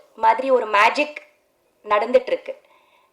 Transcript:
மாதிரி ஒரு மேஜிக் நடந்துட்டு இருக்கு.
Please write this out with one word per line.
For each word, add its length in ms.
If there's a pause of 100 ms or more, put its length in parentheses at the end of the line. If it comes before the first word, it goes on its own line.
(160)
மாதிரி 340
ஒரு 160
மேஜிக் 540 (640)
நடந்துட்டு 480
இருக்கு. 300 (520)